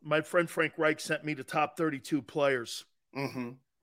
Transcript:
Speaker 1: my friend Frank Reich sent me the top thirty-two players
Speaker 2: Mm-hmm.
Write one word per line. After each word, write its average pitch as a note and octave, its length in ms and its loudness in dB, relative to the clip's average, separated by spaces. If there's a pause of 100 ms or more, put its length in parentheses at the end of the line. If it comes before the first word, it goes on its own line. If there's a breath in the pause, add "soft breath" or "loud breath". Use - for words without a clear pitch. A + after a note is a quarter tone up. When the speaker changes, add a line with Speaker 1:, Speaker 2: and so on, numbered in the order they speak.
Speaker 1:
my D3+ 160 2
friend E3+ 300 2
Frank D#3 280 0
Reich D#3 220 4
sent - 240 -4
me D3+ 100 -4
the C3+ 80 -6
top D#3 360 -2
thirty-two D3+ 440 0
players C3+ 600 0 (320)
Speaker 2:
Mm-hmm. B2 360 -6 (320)